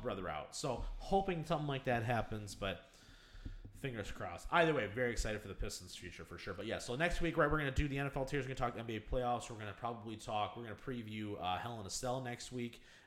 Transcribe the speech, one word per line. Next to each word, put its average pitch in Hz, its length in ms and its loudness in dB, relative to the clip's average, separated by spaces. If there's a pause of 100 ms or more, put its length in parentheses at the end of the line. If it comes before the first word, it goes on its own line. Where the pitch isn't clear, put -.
brother 95 260 2
out. 76 260 -2
So, 131 300 2 (120)
hoping 190 460 4
something 156 240 2
like 135 180 0
that 120 180 4
happens, 110 500 2
but 98 320 -2 (960)
fingers 117 300 -4
crossed. 90 400 -6
Either 165 220 8
way, 120 140 4
very 120 240 2
excited 107 300 0
for - 60 -12
the 95 80 -6
Pistons' 95 400 -6
future 87 300 -12
for 87 120 -12
sure. 101 160 -6
But 98 140 -6
yeah, 107 100 0
so - 180 -4
next 165 260 2
week, 165 160 2
right, 147 120 8
we're 151 80 4
gonna 143 140 2
do 147 160 4
the 135 100 0
N 143 100 0
F 135 100 -2
L 135 80 2
tiers. 139 200 0
We're 131 80 -6
gonna 120 180 0
talk - 60 -8
N 117 80 -6
B 113 120 -2
A - 40 0
playoffs. 120 480 0
We're 120 80 -8
gonna 104 160 -8
probably 110 440 -6
talk, 104 380 0
we're 120 80 -6
gonna 107 120 -8
preview, 107 680 -4
uh, 90 160 2
Hell 120 220 -4
in 98 80 -6
a - 20 -6
Cell 127 320 0
next 120 300 -6
week 120 300 -4 (260)